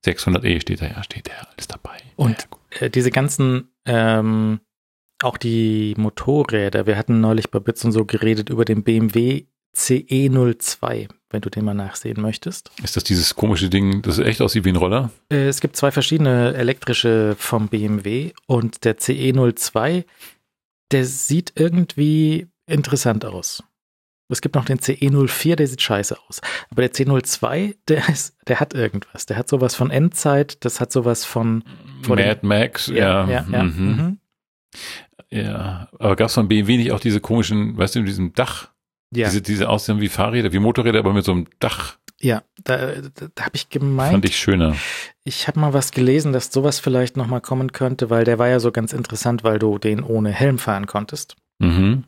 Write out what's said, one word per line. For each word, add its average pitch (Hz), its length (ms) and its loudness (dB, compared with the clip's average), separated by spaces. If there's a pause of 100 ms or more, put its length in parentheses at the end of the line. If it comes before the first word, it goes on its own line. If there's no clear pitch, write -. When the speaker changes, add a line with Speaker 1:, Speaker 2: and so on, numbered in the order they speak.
Speaker 1:
Sechshundert 90 400 0
E 87 160 2
steht - 220 -6
da, 73 60 -4
ja, - 160 -10
steht - 240 -14
da, - 60 -14 (200)
alles - 140 -16
dabei. - 300 -16 (180)
Speaker 2:
Und, 117 240 2
Speaker 1:
Ja, - 100 -12
gut. - 320 -14
Speaker 2:
äh, 127 80 -2
diese 123 220 2
ganzen, 131 580 0 (160)
ähm, 110 720 2 (640)
auch 123 160 -2
die 110 600 0
Motorräder, 107 920 0
wir 104 100 2
hatten 113 240 2
neulich 110 300 2
bei 104 80 0
Bits - 260 -4
und 117 60 2
so 110 140 2
geredet 107 440 0
über 117 160 2
den 110 180 0
B 113 140 2
M 110 160 2
W 123 320 0 (280)
C - 240 0 (100)
E 135 220 2
null 123 280 4
zwei, 113 500 -6 (220)
wenn 107 120 -4
du - 100 -6
den 107 140 -4
mal 104 100 -2
nachsehen 101 460 -8
möchtest. - 500 -6 (120)
Speaker 1:
Ist - 120 -6
das - 80 -2
dieses 87 320 0
komische 98 340 0
Ding, 98 320 2
das 90 160 -2
echt 110 240 0
aussieht 107 240 0
wie 95 40 4
ein 92 60 2
Roller? 104 360 0 (180)
Speaker 2:
Äh, 139 180 2
es 139 140 -2
gibt - 140 -4
zwei 143 160 2
verschiedene 131 640 2
elektrische 117 840 0
vom 107 300 -2
B 104 180 -2
M 104 180 0
W 123 280 -4 (160)
und 117 360 0
der 113 140 2
C - 160 -2
E 131 200 0
null 123 220 4
zwei 160 500 -2 (840)
der 131 140 2
sieht 143 500 -2
irgendwie 156 920 2 (180)
interessant 139 600 0
aus. - 380 -10 (640)
Es - 120 -4
gibt - 140 -4
noch 123 100 0
den 131 140 -2
C - 140 -2
E 139 160 0
null 135 200 4
vier, 165 260 0
der 151 120 2
sieht 127 140 -4
scheiße 101 360 -2 (100)
aus. - 140 -14 (280)
Aber - 120 0
der 127 100 2
C 135 140 0
null 135 180 2
zwei, 170 520 -4 (120)
der 156 220 2
ist, - 260 -2 (120)
der 127 120 2
hat - 140 -2
irgendwas. - 520 -4
Der 104 120 -4
hat 120 100 -4
sowas 127 260 2
von 127 160 0
Endzeit, 143 760 0
das - 160 -4
hat 120 100 -4
sowas 120 320 0
von, 113 400 -2 (380)
von 113 160 2
Speaker 1:
Mad 101 240 2
Speaker 2:
dem 101 80 0
Speaker 1:
Max, 104 380 0
Speaker 2:
Ja, - 80 -4
Speaker 1:
ja. 95 340 4
Speaker 2:
ja, 127 200 0
ja. 123 140 2
Speaker 1:
Mhm. 90 220 0
Speaker 2:
Mhm. 156 340 0 (1120)
Speaker 1:
Ja, 104 680 -6
aber 101 180 2
gab's 113 180 2
von 110 140 2
B 107 120 4
M 101 80 0
W 123 100 4
nicht 120 140 2
auch 104 80 0
diese 107 220 2
komischen, 107 560 0
weißt 95 180 0
du, 120 40 0
mit 101 100 0
diesem 95 240 -2
Dach? - 360 -4 (420)
Speaker 2:
Ja. 117 160 0
Speaker 1:
Diese, 98 140 0
diese 101 280 -2
aussehen 107 320 0
wie 101 80 0
Fahrräder, 107 420 0
wie 95 80 2
Motorräder, 113 400 2
aber 101 140 2
mit 101 100 2
so 101 80 0
einem 90 160 0 (120)
Dach. - 380 -6 (220)
Speaker 2:
Ja, 113 220 0 (220)
da, 131 300 -2
da, 139 420 -14
da - 100 -10
hab - 100 -8
ich - 140 -10
gemeint, 139 420 0
Speaker 1:
Fand 190 140 4
ich - 120 0
schöner. 87 380 2 (480)
Speaker 2:
ich - 240 -6
hab 143 80 -4
mal 151 180 2
was 135 180 0
gelesen, 139 420 2
dass 127 180 -4
sowas 139 280 0
vielleicht 127 360 0
noch 127 120 -4
mal 123 140 -4
kommen 131 300 -4
könnte, 127 380 -2
weil 117 140 4
der 117 160 2
war 120 80 4
ja 127 120 4
so 117 120 2
ganz 110 200 -4
interessant, 110 520 -4
weil 110 160 2
du 107 180 2
den 107 260 -2
ohne 107 280 0
Helm 131 260 2
fahren 101 300 -2
konntest. - 480 -8 (240)
Speaker 1:
Mhm. 95 480 2